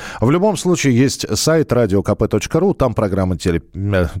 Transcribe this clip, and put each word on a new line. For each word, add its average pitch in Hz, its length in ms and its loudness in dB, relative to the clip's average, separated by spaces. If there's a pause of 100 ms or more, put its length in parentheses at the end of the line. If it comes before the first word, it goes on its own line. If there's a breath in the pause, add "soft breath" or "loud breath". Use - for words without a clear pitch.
(200 loud breath)
В 120 120 2
любом 180 260 2
случае, 147 400 0
есть 127 300 0 (100)
сайт 156 340 0
радио 104 300 2
К 104 140 -2
П 107 120 0
точка 110 320 -2
ру. 185 140 2
Там 123 220 -2
программа 92 420 0
теле-, 85 240 0 (140)
э, 98 300 0 (140)